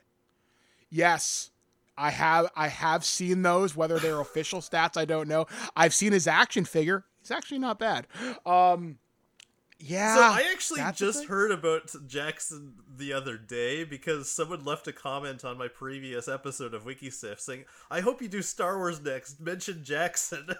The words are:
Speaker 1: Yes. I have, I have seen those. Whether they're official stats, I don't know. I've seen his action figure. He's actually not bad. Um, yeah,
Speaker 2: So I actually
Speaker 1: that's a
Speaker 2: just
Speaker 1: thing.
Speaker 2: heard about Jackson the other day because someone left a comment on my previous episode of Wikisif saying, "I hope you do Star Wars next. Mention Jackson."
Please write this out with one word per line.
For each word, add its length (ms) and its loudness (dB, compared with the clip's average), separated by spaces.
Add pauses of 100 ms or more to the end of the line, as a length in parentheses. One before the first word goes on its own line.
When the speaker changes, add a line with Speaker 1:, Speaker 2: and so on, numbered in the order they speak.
(920)
Speaker 1:
Yes. 600 2 (460)
I 140 0
have, 460 4
I 120 0
have 360 0
seen 380 0
those. 340 4
Whether 220 2
they're 220 0
official 400 -4
stats, 360 0
I 80 2
don't 240 -2
know. 180 2 (300)
I've 180 8
seen 180 4
his 160 4
action 360 4
figure. 400 2 (160)
He's 120 -20
actually 260 -6
not 220 -2
bad. 260 0 (400)
Um, 520 6 (840)
yeah, 340 0
Speaker 2:
So 80 10
I 300 6
actually 280 -4
Speaker 1:
that's 200 -4
a 60 0
Speaker 2:
just 140 0
Speaker 1:
thing. 80 -12
Speaker 2:
heard 220 0
about 400 -2 (160)
Jackson 680 -8 (140)
the 240 -10
other 240 -4
day 480 -4
because 460 -6
someone 340 -4
left 220 -4
a 60 -8
comment 520 -8
on 140 -10
my 100 -6
previous 600 -10
episode 440 -8
of 120 -10
Wikisif 560 -12
saying, 240 -12 (260)
"I 100 -2
hope 220 0
you 60 -10
do 140 -6
Star 360 -4
Wars 220 -2
next. 400 -8
Mention 440 -8
Jackson." 640 -4 (120)